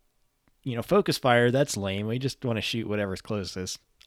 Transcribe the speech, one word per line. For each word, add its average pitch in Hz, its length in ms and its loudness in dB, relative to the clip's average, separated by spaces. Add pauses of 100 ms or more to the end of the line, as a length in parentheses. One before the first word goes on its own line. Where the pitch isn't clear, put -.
(640)
you 123 140 -6
know, 117 60 -4
Focus 185 360 2
Fire, 120 320 4
that's 139 260 2
lame. 98 300 -2
We 113 120 -2
just 131 260 -6
wanna 113 160 -2
shoot 117 280 -4
whatever's 101 320 -2
closest. 92 580 -6 (280)